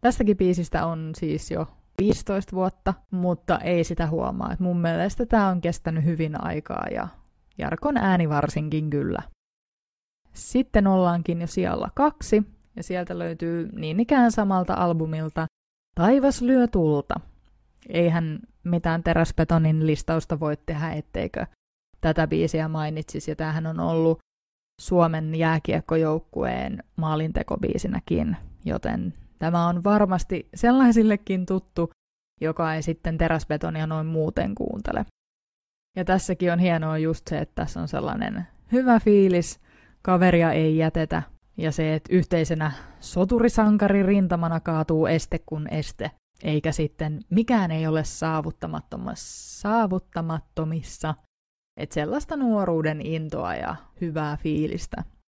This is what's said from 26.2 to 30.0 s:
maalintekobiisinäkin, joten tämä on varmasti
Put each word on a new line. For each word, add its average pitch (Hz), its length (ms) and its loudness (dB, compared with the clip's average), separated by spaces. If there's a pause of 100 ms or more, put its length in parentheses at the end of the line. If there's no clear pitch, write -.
maalintekobiisinäkin, - 1400 -2 (280)
joten - 500 -4 (240)
tämä 170 300 0
on 175 160 -2
varmasti 196 680 2